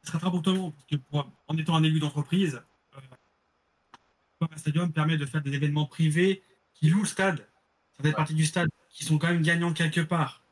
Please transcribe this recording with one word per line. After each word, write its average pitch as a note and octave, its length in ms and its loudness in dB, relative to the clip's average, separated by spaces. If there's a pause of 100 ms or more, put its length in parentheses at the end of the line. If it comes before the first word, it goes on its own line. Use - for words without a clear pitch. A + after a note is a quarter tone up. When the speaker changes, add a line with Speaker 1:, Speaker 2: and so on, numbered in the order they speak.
Speaker 1:
ça - 100 -12
sera D#3+ 60 -2
trop F3+ 120 -2
pour F3+ 100 -2
tout F#3 100 0
le F#3+ 80 0
monde, F3 140 -8
parce - 140 -20
que D3+ 80 -4
pour, C#3+ 340 -4 (180)
en D#3 100 -4
étant D#3+ 180 -2
un D#3+ 80 4
élu D#3 160 2
d'entreprise, D3+ 640 -2 (360)
euh, - 1500 -14
un D#3+ 60 -18
stadium D#3+ 340 -2
permet D#3 260 0
de C#3+ 80 -2
faire D3+ 160 -4
des C#3 120 -4
événements D3 320 0
privés E3+ 560 0 (320)
qui D#3 160 2
louent F#3+ 120 4
le G3+ 60 0
stade. F#3+ 320 0 (580)
Ça C#3 60 -12
fait D3+ 60 4
Speaker 2:
Ouais. D3+ 60 0
Speaker 1:
partie D#3 180 0
du D#3 120 2
stade, D#3+ 240 0 (200)
qui - 160 -12
sont D#3 140 2
quand E3 80 0
même E3+ 160 2
gagnants E3+ 300 0
quelque E3 280 0
part. D#3 500 -2